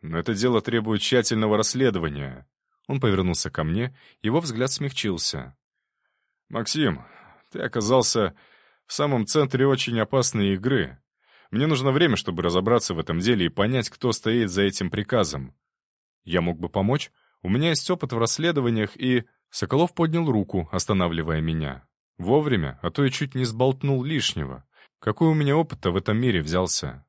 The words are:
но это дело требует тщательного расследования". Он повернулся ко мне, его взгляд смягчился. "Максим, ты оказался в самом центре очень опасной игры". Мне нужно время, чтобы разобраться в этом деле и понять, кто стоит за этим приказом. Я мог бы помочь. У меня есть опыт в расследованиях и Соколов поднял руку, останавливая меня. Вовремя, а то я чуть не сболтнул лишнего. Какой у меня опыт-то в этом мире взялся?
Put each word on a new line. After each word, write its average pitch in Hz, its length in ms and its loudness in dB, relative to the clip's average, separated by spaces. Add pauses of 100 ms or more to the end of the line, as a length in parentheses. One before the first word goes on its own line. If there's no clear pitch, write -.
но 80 180 -6
это 110 140 -2
дело 113 280 2
требует 110 400 -2
тщательного 110 540 2
расследования". 82 920 -2 (400)
Он 139 120 -4
повернулся 95 500 0
ко - 140 -4
мне, 110 340 -4 (240)
его 131 200 0
взгляд 131 300 -2
смягчился. 85 880 -6 (920)
"Максим, 113 540 0 (480)
ты - 80 -10
оказался 113 760 2 (500)
в - 80 -16
самом 139 320 0
центре 135 400 2
очень 127 340 2
опасной 107 560 2
игры". 95 440 -2 (520)
Мне 131 160 0
нужно 135 240 2
время, 143 240 4
чтобы 87 280 -4
разобраться 95 500 2
в 80 60 -6
этом 82 200 -2
деле 101 260 2
и 82 40 2
понять, 117 400 -2
кто - 220 -2
стоит 110 380 0
за 95 140 2
этим 95 260 0
приказом. 87 680 -2 (680)
Я 85 180 -2
мог 85 180 -2
бы 82 100 -6
помочь. 107 420 -2 (320)
У 90 60 -4
меня 139 200 2
есть 156 200 -2
опыт 175 240 -4
в 117 40 -2
расследованиях 117 800 0
и 123 300 0 (260)
Соколов 160 420 0
поднял 165 360 0
руку, 98 420 0
останавливая 82 680 0
меня. 78 460 -4 (300)
Вовремя, 104 640 0
а 87 100 -2
то 143 120 0
я 131 80 2
чуть - 240 -6
не 127 100 -2
сболтнул 131 580 0
лишнего. 85 600 -4 (340)
Какой 110 280 2
у 160 60 6
меня 147 220 2
опыт-то 151 360 0
в 90 60 2
этом 107 200 0
мире 117 240 2
взялся? 78 680 -2